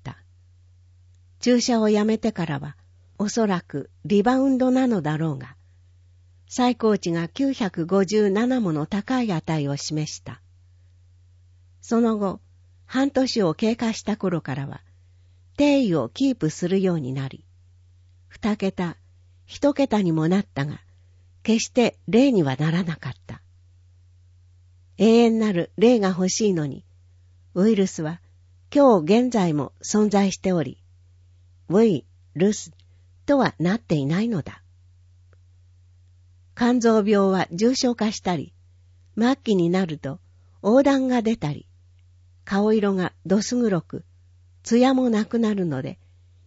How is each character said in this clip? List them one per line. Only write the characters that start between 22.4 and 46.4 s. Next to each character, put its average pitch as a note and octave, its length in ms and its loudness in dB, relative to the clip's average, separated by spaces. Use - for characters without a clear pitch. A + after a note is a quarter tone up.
は C3+ 140 0
な D#3 140 -2
ら F3 140 -2
な E3 120 -6
か - 140 -12
っ - 20 -12
た。 - 160 -16
永 A3+ 280 4
遠 A3+ 160 2
な G#3+ 120 0
る E3+ 240 -2
零 A#3 220 6
が F#3+ 120 2
欲 F#3 180 -2
し G#3 220 0
い F#3 40 0
の D3+ 120 -2
に、 - 180 -12
ウ F#3+ 140 2
イ A3+ 60 4
ル F#3+ 120 2
ス - 160 -10
は D#3+ 180 -8
今 A#3+ 320 6
日 G#3+ 180 4
現 B3+ 100 -2
在 F3+ 220 0
も D3 180 -4
存 G#3+ 260 0
在 G3 220 2
し - 80 -8
て F#3+ 140 -2
お E3+ 100 0
り、 - 200 -10
ウ G3+ 160 4
イ F3+ 220 0
ル F#3+ 180 2
ス - 180 -12
と C#4+ 120 2
は A3 200 0
な F3 180 0
っ - 40 -14
て - 160 -2
い C#3 100 -2
な E3+ 140 -2
い A#3 80 -2
の F#3+ 140 -4
だ。 - 220 -18
肝 B3 220 2
臓 A3+ 200 4
病 G3 340 2
は F#3 180 0
重 A3 240 0
症 A#3+ 220 -2
化 G#3+ 160 -2
し - 80 -14
た F3+ 160 -4
り、 - 180 -10
末 B3 180 2
期 G#3 200 -2
に E3+ 140 2
な F#3 140 0
る D#3 140 -8
と - 220 -12
黄 C4 260 4
疸 C4+ 200 0
が B3 120 0
出 A3 160 -2
た D3 160 -6
り、 - 140 -14
顔 G#3 280 0
色 G3+ 220 2
が F#3 180 -2
ど F#3+ 160 2
す B3 180 -4
黒 G3 220 0
く、 - 220 -14
艶 B3 320 4
も B3+ 160 2
な G#3+ 140 0
く A#3 160 -4
な G#3+ 120 0
る F#3+ 140 -2
の C3 160 -4
で、 C3+ 160 -12